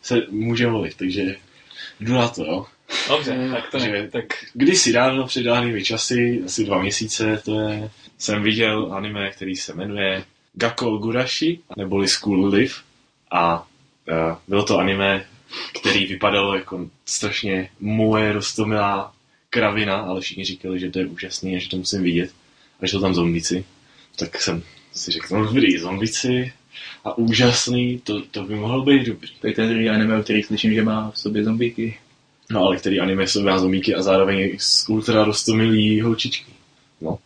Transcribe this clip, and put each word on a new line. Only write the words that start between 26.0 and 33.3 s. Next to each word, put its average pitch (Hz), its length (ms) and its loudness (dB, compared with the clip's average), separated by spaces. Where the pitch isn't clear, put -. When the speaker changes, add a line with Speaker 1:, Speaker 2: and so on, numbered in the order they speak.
Speaker 1:
a - 140 -6
úžasný, 123 800 2
to, 104 240 -4
to 101 200 -10
by 101 120 -8
mohlo 110 300 -2
být 135 220 6
dobrý. 110 220 -8
Speaker 3:
To - 60 -6
je 110 60 0
ten 110 160 2
druhý 113 200 2
anime, 110 300 2
o 107 40 0
který 107 200 2
slyším, 107 320 0
že 110 80 4
má 110 280 0
v - 80 -10
sobě 107 260 -2
zombíky. 113 540 -2
Speaker 1:
No, 107 140 0
ale 95 120 4
který 95 240 0
anime 95 260 2
v - 40 -2